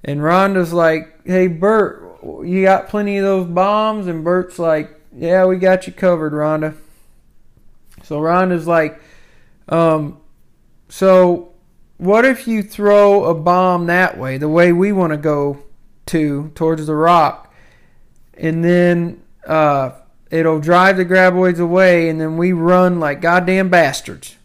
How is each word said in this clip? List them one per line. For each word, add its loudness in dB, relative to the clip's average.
And -6
Rhonda's 0
like, -2
"Hey, 0
Bert, -2
you -2
got 2
plenty -4
of -2
those -2
bombs?" -2
And -8
Bert's -4
like, -2
"Yeah, 0
we 0
got 0
you -16
covered, -2
Rhonda." -4
So -8
Rhonda's 0
like, -2
um, 0
"So 2
what 2
if -2
you -4
throw 2
a 0
bomb 0
that 0
way, -8
the -4
way 4
we 0
wanna -2
go -4
to, -4
towards -4
the -4
rock, 0
and -4
then, 0
uh, 0
it'll 0
drive 2
the -2
graboids 2
away, 2
and -6
then -4
we 0
run 2
like -4
goddamn 0
bastards." -2